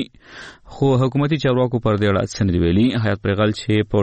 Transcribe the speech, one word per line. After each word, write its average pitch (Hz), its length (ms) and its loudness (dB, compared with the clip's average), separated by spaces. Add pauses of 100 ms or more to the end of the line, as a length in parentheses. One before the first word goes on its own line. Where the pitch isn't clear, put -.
(640)
خو - 220 -4 (160)
حکومتي 143 340 0
چارواکو 127 420 0
پر 107 180 0
دې 101 160 0
اړه 98 100 0 (100)
څه - 100 -4
نه 98 100 0
دي 87 60 2
ویلي. 87 280 2 (180)
حیات 101 180 -2
پریغل 104 380 0
چې - 120 -4 (180)
په 101 120 0